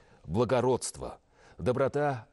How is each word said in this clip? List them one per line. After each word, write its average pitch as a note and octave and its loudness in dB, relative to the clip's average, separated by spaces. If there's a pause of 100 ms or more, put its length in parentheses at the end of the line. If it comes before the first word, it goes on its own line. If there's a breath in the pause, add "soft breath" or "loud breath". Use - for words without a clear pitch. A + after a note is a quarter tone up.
(260 soft breath)
благородство, A2+ 0 (400 soft breath)
доброта C3 0